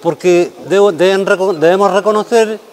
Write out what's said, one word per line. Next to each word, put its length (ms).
porque 480
debo-, 220
deben 340
reco-, 320
debemos 360
reconocer 640